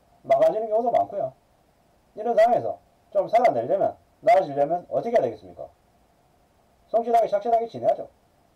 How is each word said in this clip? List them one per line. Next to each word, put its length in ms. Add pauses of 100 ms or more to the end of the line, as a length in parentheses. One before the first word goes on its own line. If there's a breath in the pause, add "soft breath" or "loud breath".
(220)
망가지는 460
경우도 240
많고요. 400 (840)
이런 220
상황에서 420 (320)
좀 180
살아내려면, 680 (240)
나아지려면 720
어떻게 260
해야 60
되겠습니까? 460 (1200)
성실하게 400
착실하게 380
지내야죠. 420 (480)